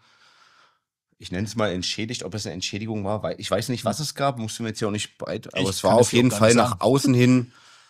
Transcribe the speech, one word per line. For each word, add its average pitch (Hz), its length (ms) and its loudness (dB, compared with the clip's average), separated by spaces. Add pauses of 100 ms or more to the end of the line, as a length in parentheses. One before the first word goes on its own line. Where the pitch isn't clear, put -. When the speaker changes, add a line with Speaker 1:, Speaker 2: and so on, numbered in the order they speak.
(1200)
Speaker 1:
ich - 120 -14
nenn's 98 240 -4
mal 107 160 0
entschädigt, 104 520 -6
ob 92 120 -10
es 107 100 -8
eine 76 80 -8
Entschädigung 104 500 -8
war, 101 200 -4
weil 82 160 -4
ich 107 100 -10
weiß 98 200 -2
nicht, 120 160 -4
was 101 140 -2
es 151 140 -6
gab, 139 240 -2
musste 110 240 -8
mir 113 80 -6
jetzt 110 100 -8
hier 113 80 -2
auch 101 40 -2
nicht 104 260 -6
breit, - 340 -10
aber 92 120 -2
Speaker 2:
Ich 95 60 0
Speaker 1:
es - 140 -6
war 95 100 4
Speaker 2:
kann 113 60 6
Speaker 1:
auf 123 60 8
Speaker 2:
es - 60 -2
dir 117 60 4
Speaker 1:
jeden 123 100 6
Speaker 2:
auch 123 60 4
gar 104 60 -4
Speaker 1:
Fall 110 100 6
Speaker 2:
nicht 120 80 6
Speaker 1:
nach 110 120 4
Speaker 2:
sagen. - 120 -6
Speaker 1:
außen 135 340 4
hin 123 360 4 (380)